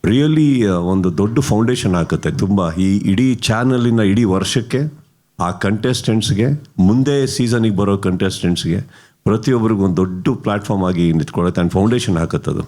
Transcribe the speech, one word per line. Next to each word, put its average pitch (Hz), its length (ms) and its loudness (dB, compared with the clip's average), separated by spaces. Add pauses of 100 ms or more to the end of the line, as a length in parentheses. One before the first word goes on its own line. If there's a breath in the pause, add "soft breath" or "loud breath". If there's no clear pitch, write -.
really, 139 600 2
ಆ, 95 40 2
ಒಂದು 90 460 0
ದೊಡ್ಡ 110 220 0
ಫೌಂಡೇಶನ್ 117 560 0
ಹಾಕುತ್ತೆ 82 360 -2
ತುಂಬ. 92 420 0
ಈ 95 380 0
ಇಡೀ 123 240 2
ಚಾನಲಿನ 120 640 0
ಇಡೀ 107 240 2
ವರ್ಷಕ್ಕೆ, 113 720 -2 (460)
ಆ 90 120 -2
ಕಂಟೆಸ್ಟೆಂಟ್ಸ್‌ಗೆ, 110 1120 -2 (160)
ಮುಂದೆ 131 480 2
ಸೀಸನಿಗೆ 113 480 0
ಬರೋ 101 220 0
ಕಂಟೆಸ್ಟೆಂಟ್ಸ್‌ಗೆ 90 1080 -2 (180)
ಪ್ರತಿಯೊಬ್ಬರಿಗೂ 110 600 2
ಒಂದು 90 140 0
ದೊಡ್ಡ 92 360 -2
ಪ್ಲಾಟ್‌ಫಾರ್ಮ್ 101 520 -4
ಆಗಿ 85 260 2
ನಿಂತ್ಕೊಳ್ಳುತ್ತೆ 87 500 0
and 85 120 0
ಫೌಂಡೇಶನ್ 107 440 0
ಹಾಕುತ್ತೆ 80 340 -4
ಅದು. - 160 -4